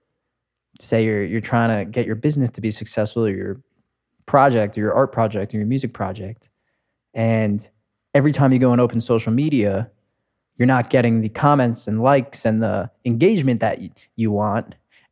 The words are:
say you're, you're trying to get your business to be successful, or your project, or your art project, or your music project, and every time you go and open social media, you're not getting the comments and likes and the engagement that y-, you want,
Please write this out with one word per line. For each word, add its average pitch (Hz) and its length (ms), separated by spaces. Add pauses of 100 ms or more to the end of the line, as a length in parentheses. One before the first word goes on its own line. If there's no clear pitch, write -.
(840)
say 113 220
you're, 107 220
you're 104 160
trying 117 360
to 101 140
get 117 140
your 107 100
business 139 360
to - 100
be 110 100
successful, 107 540
or 107 40
your 98 320 (640)
project, 120 520
or 110 40
your 107 120
art 131 180
project, 107 420
or 113 40
your 104 100
music 127 260
project, 104 560 (640)
and 110 560 (460)
every 143 160
time 135 220
you 127 60
go 127 120
and 120 80
open 117 220
social 113 320
media, 117 580 (640)
you're 123 100
not 123 240
getting 117 320
the 110 80
comments 127 560
and 110 160
likes 135 440
and 110 180
the 101 260 (140)
engagement 131 560
that 110 200
y-, 90 120 (240)
you 110 160
want, 104 440 (360)